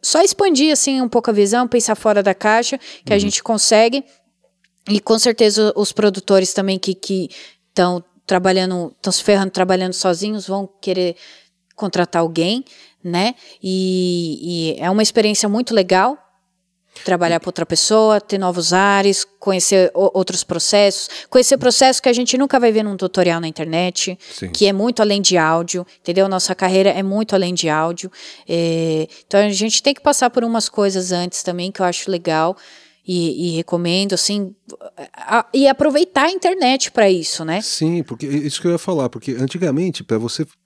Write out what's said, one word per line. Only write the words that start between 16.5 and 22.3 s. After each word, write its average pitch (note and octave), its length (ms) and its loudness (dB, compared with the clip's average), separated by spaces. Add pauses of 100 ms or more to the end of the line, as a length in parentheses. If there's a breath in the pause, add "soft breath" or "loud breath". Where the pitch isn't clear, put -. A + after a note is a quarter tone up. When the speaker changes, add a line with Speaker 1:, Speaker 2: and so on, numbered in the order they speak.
Speaker 1:
trabalhar E3+ 340 0
pra - 80 -10
outra E3+ 180 -6
pessoa, G#3+ 540 2
ter G3+ 180 -6
novos F3+ 360 -2
ares, G3 520 4 (140)
conhecer F#3 560 2
o, F#3+ 220 2
outros F#3 260 -2
processos, G3 680 0 (200 loud breath)
conhecer B3+ 280 4
processos B3+ 440 4
que - 80 2
a A#3+ 40 4
gente B3 240 -2